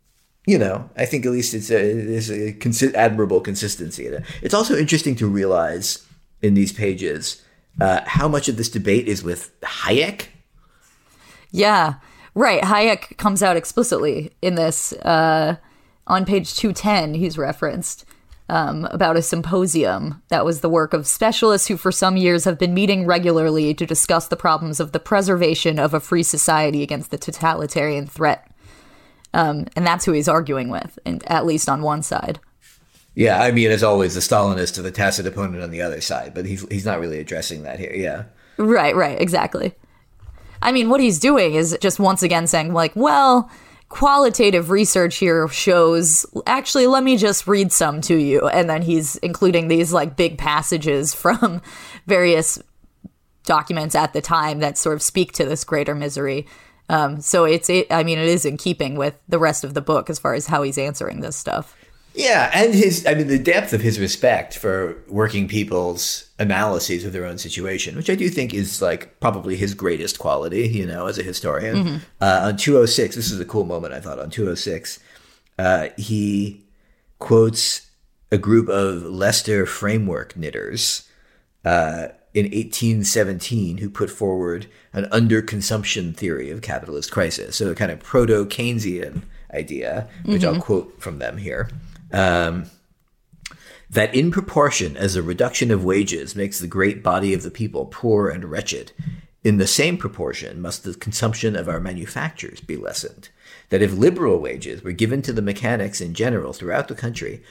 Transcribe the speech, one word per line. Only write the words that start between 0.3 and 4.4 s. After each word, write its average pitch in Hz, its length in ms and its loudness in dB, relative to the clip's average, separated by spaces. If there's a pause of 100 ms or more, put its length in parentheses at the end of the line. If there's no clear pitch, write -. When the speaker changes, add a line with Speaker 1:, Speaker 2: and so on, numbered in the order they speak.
Speaker 1:
you 190 120 4
know, 101 380 -2
I 123 100 0
think 127 180 -4
at 123 80 0
least 120 220 -2
it's 107 160 -8
a, 104 220 2
there's 110 380 -4
a 104 220 -6
consi-, 127 420 0
admirable 107 460 4
consistency 98 680 -6
in 65 80 -8
it. - 100 -8 (180)